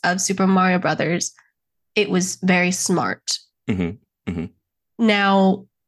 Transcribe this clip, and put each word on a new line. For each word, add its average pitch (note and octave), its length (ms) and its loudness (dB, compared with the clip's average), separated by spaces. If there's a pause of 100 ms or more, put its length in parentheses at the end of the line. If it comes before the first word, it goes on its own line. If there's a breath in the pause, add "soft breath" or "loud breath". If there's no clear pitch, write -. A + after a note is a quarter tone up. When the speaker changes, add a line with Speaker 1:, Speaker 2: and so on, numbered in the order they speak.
Speaker 1:
of F3+ 160 0
Super F#3+ 260 0
Mario F#3 320 4
Brothers, D#3 540 -2 (640 soft breath)
it G3+ 160 0
was F#3 320 -2
very F3+ 280 2
smart. D#3+ 680 -4 (280)
Speaker 2:
Mm-hmm. F#2 640 -6
Mm-hmm. E2 140 -6 (640)
Speaker 1:
Now, G3 580 2 (220)